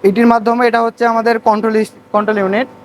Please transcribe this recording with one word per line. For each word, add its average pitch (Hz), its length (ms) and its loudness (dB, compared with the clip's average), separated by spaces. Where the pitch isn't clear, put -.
এটির 202 240 2
মাধ্যমে, 233 400 2
এটা 226 140 0
হচ্ছে 233 240 -4
আমাদের 226 340 0
কন্ট্রোল 220 360 0
ইস-, 220 240 -2
কন্ট্রোল 208 260 -2
ইউনিট। 202 300 -2